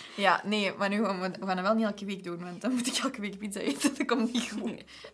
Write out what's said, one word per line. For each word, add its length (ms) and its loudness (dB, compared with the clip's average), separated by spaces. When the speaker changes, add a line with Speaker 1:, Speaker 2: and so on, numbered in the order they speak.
Speaker 1:
Ja, 300 6
nee, 280 2
maar 160 2
nu 160 2
gaan 140 0
we, 100 0
we 60 -6
gaan 100 0
dat 100 -2
wel 100 6
niet 100 4
elke 200 -2
week 180 -6
doen, 200 -6
want 180 -10
dan 100 0
moet 160 0
ik 100 0
elke 240 -2
week 160 -6
pizza 220 -6
eten. 340 2
<laughs> 40 -10
Dat 100 0
komt 260 2
niet 180 0
goed. 120 -6
Speaker 2:
Nee. 220 -6